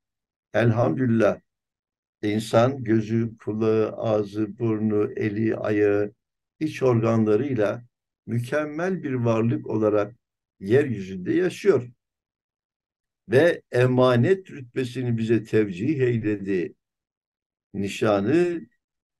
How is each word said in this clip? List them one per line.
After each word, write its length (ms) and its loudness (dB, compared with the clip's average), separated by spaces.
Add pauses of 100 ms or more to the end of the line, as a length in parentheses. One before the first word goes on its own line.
(540)
Elhamdülillah 840 2 (840)
insan 600 0
gözü, 540 0
kulağı, 540 0
ağzı, 640 -4
burnu, 580 0
eli, 400 -2
ayağı, 560 0 (480)
iç 220 -4
organlarıyla 1000 2 (420)
mükemmel 760 -4
bir 100 -6
varlık 540 0
olarak 500 0 (440)
yeryüzünde 720 -2
yaşıyor. 580 0 (1400)
Ve 340 2 (100)
emanet 800 2
rütbesini 680 -6
bize 260 0
tevcih 560 -2
eyledi. 760 -2 (1000)
Nişanı, 920 0 (540)